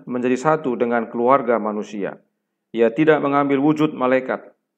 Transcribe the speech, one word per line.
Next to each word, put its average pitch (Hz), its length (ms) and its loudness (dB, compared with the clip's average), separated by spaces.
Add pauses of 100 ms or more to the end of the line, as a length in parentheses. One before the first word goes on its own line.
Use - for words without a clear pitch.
menjadi 127 280 -2
satu 139 440 -2
dengan 117 320 -2
keluarga 120 480 2
manusia. 104 600 -8 (520)
Ia 113 200 2
tidak 151 280 2
mengambil 139 400 0
wujud 151 360 0
malaikat. 127 600 -2 (220)